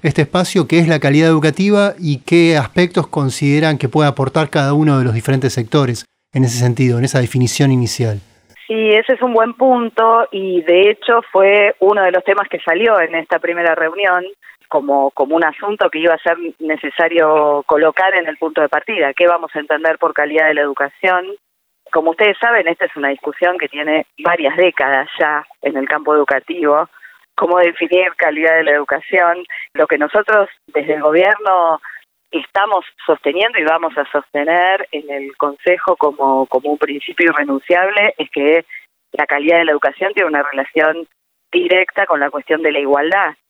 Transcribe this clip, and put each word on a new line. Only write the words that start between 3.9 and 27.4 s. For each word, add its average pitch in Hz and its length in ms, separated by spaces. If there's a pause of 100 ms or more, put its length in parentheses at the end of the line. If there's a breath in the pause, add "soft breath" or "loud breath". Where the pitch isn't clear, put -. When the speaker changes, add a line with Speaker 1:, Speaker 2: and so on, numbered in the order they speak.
Speaker 1:
aportar 139 400
cada 143 240
uno 147 240
de 127 60
los 120 100
diferentes 127 400
sectores 120 520 (280)
en 131 120
ese 120 120
sentido, 123 400
en 123 80
esa 131 140
definición 127 520
inicial? 117 500 (440)
Speaker 2:
Sí, 220 300
ese 226 180
es - 80
un 247 120
buen 226 200
punto 233 760
y 190 300
de 180 280
hecho 226 320 (100)
fue 202 480
uno 202 220
de 185 100
los 180 120
temas 196 240
que 165 140
salió 202 400
en 160 120
esta 165 240
primera 170 380
reunión 180 480 (440 loud breath)
como, 139 440
como 143 240
un 165 80
asunto 196 480
que 156 80
iba 165 160
a - 20
ser 170 200 (200)
necesario 156 1080
colocar 165 480
en 170 100
el 156 120
punto 160 240
de 147 80
partida. 151 440
¿Qué 175 140
vamos 170 260
a 151 60
entender 160 400
por 156 160
calidad 151 320
de 151 80
la 143 60
educación? 160 680 (640)
Como 165 200
ustedes 202 280
saben, 226 280
esta 170 180
es - 100
una 143 140
discusión 175 500
que 151 100
tiene 151 380 (100)
varias 294 400
décadas 139 500 (120)
ya 151 260 (160)
en 143 160
el 135 100
campo 151 280
educativo. 147 720 (460 loud breath)
¿Cómo 175 240